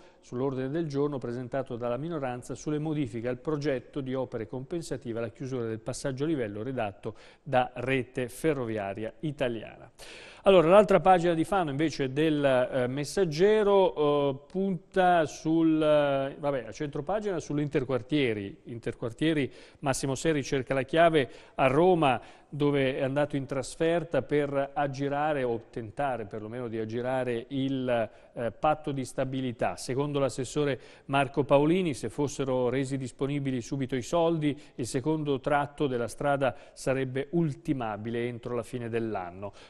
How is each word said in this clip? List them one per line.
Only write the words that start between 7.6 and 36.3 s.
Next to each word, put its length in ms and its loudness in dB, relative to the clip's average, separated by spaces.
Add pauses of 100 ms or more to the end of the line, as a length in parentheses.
Rete 520 -2
Ferroviaria 920 -2
Italiana. 680 -6 (520)
Allora, 260 8
l'altra 320 8
pagina 340 6
di 120 0
Fano 240 0
invece 420 0
del, 320 2
eh, 440 2
Messaggero, 1080 2 (340)
eh, 60 -2 (120)
punta 800 2
sul, 560 2
eh, 560 4
vabbè, 300 -2
a 40 -10
centropagina 680 -4
sull'Interquartieri. 1300 0
Interquartieri, 840 -2 (300)
Massimo 360 -2
Seri 280 0
cerca 300 -2
la 100 0
chiave 460 4 (260)
a 120 4
Roma, 540 4 (280)
dove 460 2
è 80 -2
andato 320 0
in 100 -4
trasferta 760 -2
per 520 0
aggirare 720 -2
o 260 -2
tentare 540 -6
perlomeno 460 -10
di 80 -6
aggirare 720 -2
il, 600 0 (220)
eh, 260 -4
patto 360 0
di 100 -4
stabilità. 720 -4
Secondo 420 -4
l'assessore 640 -2 (280)
Marco 360 0
Paolini, 500 4
se 140 -6
fossero 600 -2
resi 260 -2
disponibili 640 -4
subito 380 -4
i 40 -4
soldi, 560 0 (180)
il 120 -4
secondo 540 -2
tratto 460 0
della 200 -2
strada 480 0 (160)